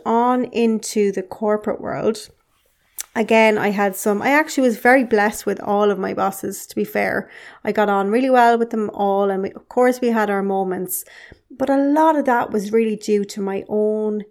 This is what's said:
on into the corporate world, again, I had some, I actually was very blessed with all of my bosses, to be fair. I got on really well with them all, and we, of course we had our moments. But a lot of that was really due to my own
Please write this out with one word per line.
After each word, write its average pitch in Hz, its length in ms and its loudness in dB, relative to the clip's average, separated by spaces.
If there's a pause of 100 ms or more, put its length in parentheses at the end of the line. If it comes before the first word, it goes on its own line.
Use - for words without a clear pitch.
on 247 420 2
into 220 640 0
the 190 120 -4
corporate 214 580 -4
world, - 480 -4 (880)
again, 220 420 4
I 202 120 0
had 202 260 -2
some, 208 260 -2
I - 60 -2
actually 285 400 2
was 226 80 0
very 254 260 4
blessed 214 420 0
with 196 160 -4
all 208 300 2
of 190 80 -2
my 196 160 -4
bosses, 196 540 -6
to - 80 -12
be 214 80 -2
fair. 202 440 -2 (360)
I 214 80 -4
got 208 160 2
on 196 220 0
really 254 200 2
well 233 260 6
with 233 140 -2
them 220 200 -4
all, 196 380 0
and 190 140 -2
we, 196 80 -6
of - 180 -20
course 247 320 0
we 240 100 0
had 220 200 0
our 196 140 -2
moments. 185 600 -4 (460)
But 269 180 -4
a 277 80 2
lot 302 380 4
of 285 120 0
that 247 260 0
was 208 180 -4
really 220 240 2
due 208 300 0
to 202 160 -10
my 196 280 -4
own 214 640 -2